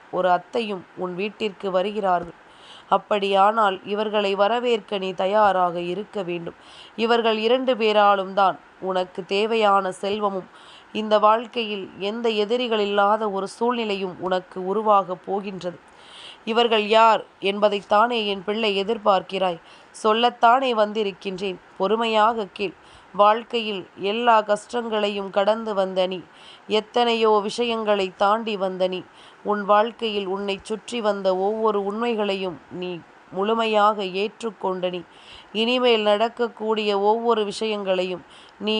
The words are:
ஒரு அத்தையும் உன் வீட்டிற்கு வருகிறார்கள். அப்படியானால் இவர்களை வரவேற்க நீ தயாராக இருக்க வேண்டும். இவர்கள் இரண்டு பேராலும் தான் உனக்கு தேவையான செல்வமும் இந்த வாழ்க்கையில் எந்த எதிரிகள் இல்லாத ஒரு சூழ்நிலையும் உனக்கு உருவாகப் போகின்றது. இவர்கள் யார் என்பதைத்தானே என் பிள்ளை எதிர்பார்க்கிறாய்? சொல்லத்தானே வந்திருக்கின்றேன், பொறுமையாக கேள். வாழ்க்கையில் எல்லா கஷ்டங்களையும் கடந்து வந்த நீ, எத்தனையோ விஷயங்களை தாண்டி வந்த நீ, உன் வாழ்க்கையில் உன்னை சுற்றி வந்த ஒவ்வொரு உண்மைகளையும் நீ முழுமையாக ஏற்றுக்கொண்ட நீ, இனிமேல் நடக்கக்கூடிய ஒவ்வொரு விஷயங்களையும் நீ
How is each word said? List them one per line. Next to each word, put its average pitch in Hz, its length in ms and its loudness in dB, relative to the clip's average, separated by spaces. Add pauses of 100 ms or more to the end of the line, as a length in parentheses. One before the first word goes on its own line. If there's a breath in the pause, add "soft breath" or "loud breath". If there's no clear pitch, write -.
(120)
ஒரு 180 180 0
அத்தையும் 190 520 -2 (160)
உன் 180 180 -6
வீட்டிற்கு 202 560 -6
வருகிறார்கள். 185 640 -2 (520 loud breath)
அப்படியானால் 196 960 2
இவர்களை 208 500 -2
வரவேற்க 214 600 0
நீ 185 180 -4
தயாராக 185 600 2 (100)
இருக்க 196 380 -6
வேண்டும். 175 340 -8 (400 loud breath)
இவர்கள் 226 420 2
இரண்டு 247 360 2
பேராலும் 202 580 4
தான் 190 240 2 (240)
உனக்கு 185 440 -4
தேவையான 202 680 2
செல்வமும் 196 560 -4 (440 loud breath)
இந்த 214 260 0
வாழ்க்கையில் 214 680 0 (160)
எந்த 226 340 -4
எதிரிகள் 220 500 0
இல்லாத 202 460 2
ஒரு 190 180 -4
சூழ்நிலையும் 208 680 -4
உனக்கு 185 460 -4
உருவாகப் 196 600 0
போகின்றது. 190 540 -6 (680 loud breath)
இவர்கள் 220 440 2
யார் 220 320 6 (200)
என்பதைத்தானே 208 840 2
என் 196 200 -4
பிள்ளை 214 300 -2
எதிர்பார்க்கிறாய்? 190 840 0 (360 loud breath)
சொல்லத்தானே 240 760 2
வந்திருக்கின்றேன், 202 840 -2 (140)
பொறுமையாக 220 800 2
கேள். 190 220 -6 (400 loud breath)
வாழ்க்கையில் 214 680 2 (220)
எல்லா 226 380 2
கஷ்டங்களையும் 208 920 -4
கடந்து 220 420 0
வந்த 190 340 -2
நீ, 185 120 -6 (520 loud breath)
எத்தனையோ 226 600 0 (100)
விஷயங்களை 208 640 -2 (100)
தாண்டி 208 400 0
வந்த 185 300 -4
நீ, 180 140 -6 (440 loud breath)
உன் 208 200 -2
வாழ்க்கையில் 208 640 0
உன்னை 196 340 -4
சுற்றி 220 400 -8
வந்த 202 260 -2 (100)
ஒவ்வொரு 208 460 0
உண்மைகளையும் 202 720 -4 (160)
நீ 180 180 -8 (400)
முழுமையாக 214 760 0 (100)
ஏற்றுக்கொண்ட 190 720 -6
நீ, 180 120 -8 (520 loud breath)
இனிமேல் 226 540 2
நடக்கக்கூடிய 214 840 0 (100)
ஒவ்வொரு 226 440 2
விஷயங்களையும் 190 800 -4 (360 loud breath)
நீ 214 200 -2